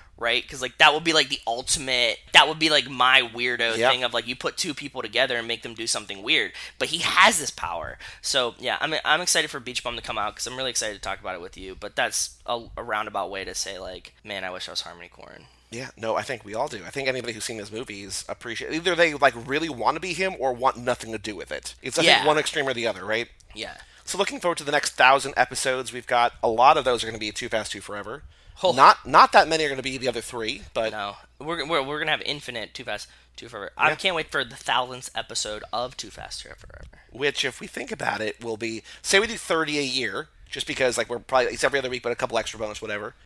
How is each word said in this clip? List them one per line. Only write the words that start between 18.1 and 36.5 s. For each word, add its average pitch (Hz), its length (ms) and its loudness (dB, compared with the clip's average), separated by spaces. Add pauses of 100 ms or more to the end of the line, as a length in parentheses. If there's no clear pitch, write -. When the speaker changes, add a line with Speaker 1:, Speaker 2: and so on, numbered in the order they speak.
Speaker 2:
appreciate, - 460 -8
either 170 240 0
they, 165 180 6
like, 131 220 4
really 135 320 -2
wanna 131 320 0
be 175 140 -6
him 190 240 -2
or 131 140 0
want 120 260 0
nothing 120 340 -2
to 110 60 -6
do 101 180 -8
with 73 160 -10
it. - 300 -8
It's, 131 160 -2
I 165 40 4
Speaker 1:
Yeah. 160 140 8
Speaker 2:
think, 104 100 2
one 151 120 4
extreme 147 280 -2
or 131 80 0
the 117 140 -2
other, 92 160 -4
right? 110 240 -2 (260)
Speaker 1:
Yeah. 104 200 -10 (300)
Speaker 2:
So - 140 -6
looking 254 220 -2
forward 170 180 0
to 151 60 -8
the 143 80 -2
next 143 240 2
thousand 135 400 6
episodes. 127 560 0
We've 120 140 -10
got 120 260 4 (100)
a 117 60 2
lot 123 300 8
of 135 80 0
those 117 180 2
are - 20 -6
gonna 113 120 -8
be 107 140 -6
Too 120 180 -8
Fast, 107 200 -2
Too 101 120 -10
Forever. 101 420 -10 (380)
Speaker 1:
Oh. 185 100 4
Speaker 2:
Not, 139 340 8
not 165 260 8
that 190 140 10
many 160 180 2
are 147 40 0
gonna 131 140 -4
be 131 160 -4
the 123 100 -2
other 117 140 -2
three, 120 400 -6 (120)
but 113 160 0
Speaker 1:
No. 101 260 -6 (220)
We're, 156 280 -4
we're, 160 160 2
we're 143 160 -6
gonna 156 140 -2
have 123 100 0
infinite 123 500 -8
Too 123 120 -12
Fast, 107 220 -6 (300)
Too 117 140 -16
Forever. 104 260 -10
I 147 140 4
Speaker 2:
Yeah. 156 60 0
Speaker 1:
can't 185 200 -2
wait 156 160 -4
for 139 120 -2
the 117 120 -12
thousandth 127 580 -4
episode 107 560 -6
of 120 280 -6
Too 101 120 -12
Fast, - 300 -14
Too - 80 -16 (100)